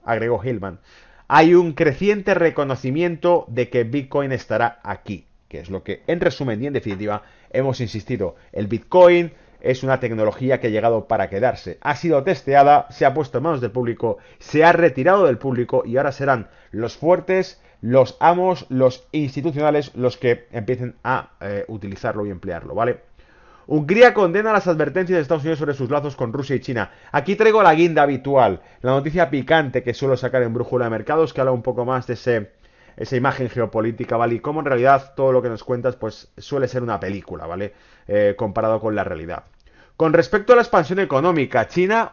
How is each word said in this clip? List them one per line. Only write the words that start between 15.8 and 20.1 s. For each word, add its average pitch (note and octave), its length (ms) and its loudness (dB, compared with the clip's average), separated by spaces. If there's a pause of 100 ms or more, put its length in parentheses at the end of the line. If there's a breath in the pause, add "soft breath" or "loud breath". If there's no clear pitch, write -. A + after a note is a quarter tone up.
y A#2 120 -4
ahora C#3 160 -2
serán C3+ 360 -2 (220 soft breath)
los A2 260 -8
fuertes, F3+ 640 -2 (200 soft breath)
los B2+ 400 2
amos, F3 480 2
los B2+ 420 0
institucionales, D3 840 -2
los B2 220 -2